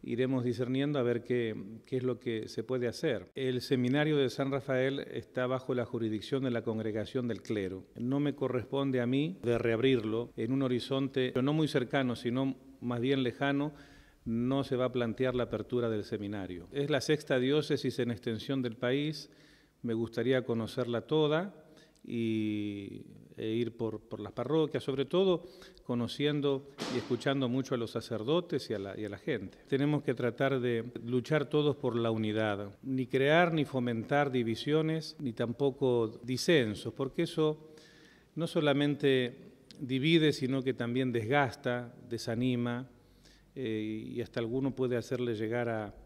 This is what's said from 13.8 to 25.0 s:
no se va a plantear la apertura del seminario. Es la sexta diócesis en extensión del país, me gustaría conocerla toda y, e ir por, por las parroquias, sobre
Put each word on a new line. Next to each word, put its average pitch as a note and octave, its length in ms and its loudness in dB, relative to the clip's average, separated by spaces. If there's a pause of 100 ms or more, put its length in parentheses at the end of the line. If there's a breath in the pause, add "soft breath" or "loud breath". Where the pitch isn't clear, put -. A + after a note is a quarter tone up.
no B2 400 0
se C3 100 -4
va B2+ 120 2
a B2 60 -2
plantear B2 440 0
la B2 80 2
apertura A#2 440 -2
del G#2+ 140 -2
seminario. G2 720 -6
Es C#3+ 180 -2
la C#3+ 100 4
sexta D3+ 380 2
diócesis C#3 600 2
en A#2+ 100 0
extensión A#2+ 500 -4
del A#2+ 160 -4
país, C#3+ 540 -2 (540 loud breath)
me A#2 100 -2
gustaría A#2+ 500 2
conocerla A#2 640 -2
toda D#3 440 2 (520 loud breath)
y, G#2 1000 -4 (340)
e A2 120 -6
ir A#2 280 -2
por, A2 220 -4
por G#2 220 -10
las G2+ 100 -8
parroquias, C#3+ 540 0
sobre C3+ 220 -2